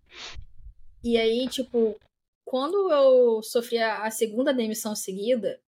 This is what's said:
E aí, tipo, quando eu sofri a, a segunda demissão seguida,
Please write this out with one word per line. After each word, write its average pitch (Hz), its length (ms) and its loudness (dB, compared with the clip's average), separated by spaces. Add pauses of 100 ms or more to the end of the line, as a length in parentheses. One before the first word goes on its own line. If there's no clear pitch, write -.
(1040)
E 233 140 2
aí, 226 280 2
tipo, 233 480 0 (480)
quando 339 480 -2
eu 254 520 6
sofri 233 340 -4
a, 220 260 -2
a 220 80 -4
segunda 233 440 0
demissão 220 420 -4
seguida, 202 720 -4